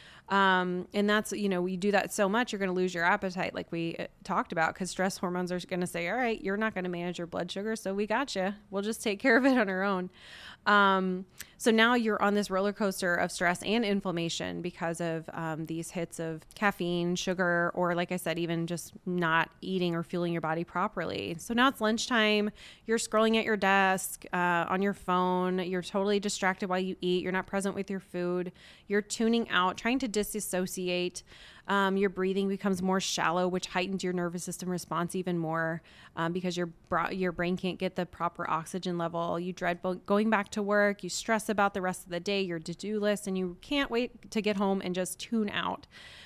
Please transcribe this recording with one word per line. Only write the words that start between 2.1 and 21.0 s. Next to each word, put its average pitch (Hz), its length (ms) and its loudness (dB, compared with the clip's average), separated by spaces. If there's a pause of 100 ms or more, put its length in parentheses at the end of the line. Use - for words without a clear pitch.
so 202 160 2
much, 233 240 0
you're 208 60 -4
gonna 190 140 0
lose 180 200 0
your 170 120 0
appetite, 185 500 0
like - 160 -6
we, 165 260 -4
uh, - 120 -8 (160)
talked 196 260 -2
about, 165 240 0
'cause 185 160 -6
stress 190 280 0
hormones 180 340 -2
are 180 80 -2
gonna 180 260 -2
say, 170 220 -4
"All 208 80 -2
right, 240 260 0
you're 190 140 -2
not 220 180 -2
gonna 185 140 -4
manage 175 280 -4
your 170 120 -8
blood 175 220 -4
sugar, 220 260 -4
so 196 180 -4
we 208 140 -2
gotcha. 208 480 -2 (120)
We'll 196 140 -4
just 220 200 -4
take 208 180 -2
care 254 160 6
of 262 100 6
it 262 100 6
on 202 140 4
our 185 140 0
own." 185 260 0 (560)
Um, 190 600 6 (320)
so 240 120 2
now 226 240 6
you're 220 260 2
on 202 140 4
this 202 160 0
roller 196 220 0
coaster 190 420 0
of 180 160 2
stress 180 320 0
and 208 220 0
inflammation 175 800 -2
because 170 380 -6
of, 165 320 -4
um, 160 340 -4
these 165 260 -8
hits 170 260 -6
of 160 260 -6 (120)
caffeine, 175 580 0
sugar, 175 580 2
or 175 220 0
like 175 160 -2
I 180 60 -2
said, 165 200 -4
even 170 300 -2
just 170 280 -8 (120)
not 170 420 2 (120)
eating 180 340 0
or 165 80 -2
fueling 175 300 -2
your 170 80 -2
body 160 240 -2
properly. 170 720 -4